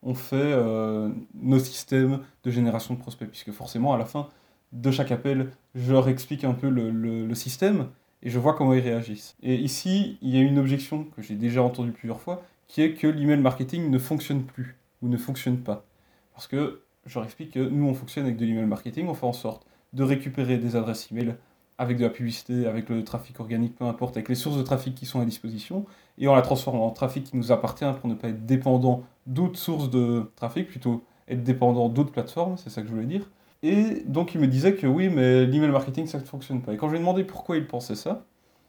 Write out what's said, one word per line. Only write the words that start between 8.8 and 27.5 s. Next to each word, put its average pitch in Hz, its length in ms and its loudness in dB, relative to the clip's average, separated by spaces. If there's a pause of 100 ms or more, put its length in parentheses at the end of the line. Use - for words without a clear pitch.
Et 127 120 2
ici, 185 680 -2
il 131 80 -2
y 127 80 4
a 131 40 8
une 139 160 6
objection 139 460 0
que 147 180 -16
j'ai 104 140 -8
déjà 120 260 0
entendue 123 300 0
plusieurs 113 300 -8
fois, 180 200 -8 (280)
qui - 120 0
est 156 120 4
que 160 120 -4
l'email 147 360 4
marketing 131 480 0
ne 131 80 4
fonctionne 143 460 -2
plus, 127 340 -12 (240)
ou 123 80 -2
ne 120 80 2
fonctionne 127 400 -2
pas. 107 260 -6 (500)
Parce - 140 -18
que - 360 -4 (220)
je - 100 -14
leur 110 100 -6
explique - 260 -14
que 127 80 -4
nous, 143 260 2
on 135 80 2
fonctionne 131 300 -6
avec 123 140 -2
de 117 80 0
l'email 113 200 0
marketing, 117 420 -2
on 165 60 -4
fait - 120 -6
en 120 80 2
sorte 110 340 -8 (240)
de 131 120 0
récupérer 135 540 0
des 117 200 0
adresses 113 340 -4
email 117 240 -2 (420)
avec 123 200 -2
de 120 60 2
la 117 60 4
publicité, 123 560 -4
avec 110 220 -4
le 113 160 -2
trafic - 380 -10
organique, 117 340 -2
peu - 80 -8
importe, 120 320 -2
avec 110 140 -6
les 123 60 2
sources 147 200 -2
de 135 80 0
trafic 127 320 -2
qui - 100 -14
sont 127 140 -4
à 120 60 0
disposition, 117 600 -6 (320)
et 135 120 2
en 139 40 10
la 131 80 8
transformant 123 440 0
en 113 60 0
trafic 131 340 -4
qui - 100 -8
nous 120 160 2